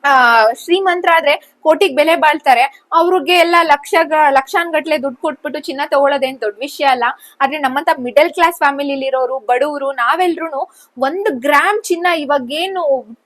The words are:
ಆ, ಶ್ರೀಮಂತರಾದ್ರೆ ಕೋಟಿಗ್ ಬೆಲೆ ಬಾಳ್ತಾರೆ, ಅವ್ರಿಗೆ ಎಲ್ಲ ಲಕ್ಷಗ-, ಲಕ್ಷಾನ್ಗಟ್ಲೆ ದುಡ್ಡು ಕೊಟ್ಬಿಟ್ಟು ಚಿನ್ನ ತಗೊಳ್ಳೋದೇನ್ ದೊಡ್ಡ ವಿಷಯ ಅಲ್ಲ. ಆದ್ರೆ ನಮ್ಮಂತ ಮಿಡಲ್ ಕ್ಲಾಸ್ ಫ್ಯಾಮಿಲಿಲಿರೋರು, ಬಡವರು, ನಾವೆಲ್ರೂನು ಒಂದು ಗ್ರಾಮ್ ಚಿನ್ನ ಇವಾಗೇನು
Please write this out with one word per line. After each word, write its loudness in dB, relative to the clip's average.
ಆ, 4
ಶ್ರೀಮಂತರಾದ್ರೆ 0
ಕೋಟಿಗ್ 2
ಬೆಲೆ 2
ಬಾಳ್ತಾರೆ, 0
ಅವ್ರಿಗೆ 2
ಎಲ್ಲ 2
ಲಕ್ಷಗ-, 0
ಲಕ್ಷಾನ್ಗಟ್ಲೆ -2
ದುಡ್ಡು -6
ಕೊಟ್ಬಿಟ್ಟು -6
ಚಿನ್ನ -8
ತಗೊಳ್ಳೋದೇನ್ 0
ದೊಡ್ಡ -6
ವಿಷಯ -8
ಅಲ್ಲ. 2
ಆದ್ರೆ -2
ನಮ್ಮಂತ -2
ಮಿಡಲ್ 2
ಕ್ಲಾಸ್ 0
ಫ್ಯಾಮಿಲಿಲಿರೋರು, -2
ಬಡವರು, -2
ನಾವೆಲ್ರೂನು -2
ಒಂದು -4
ಗ್ರಾಮ್ 0
ಚಿನ್ನ -2
ಇವಾಗೇನು -2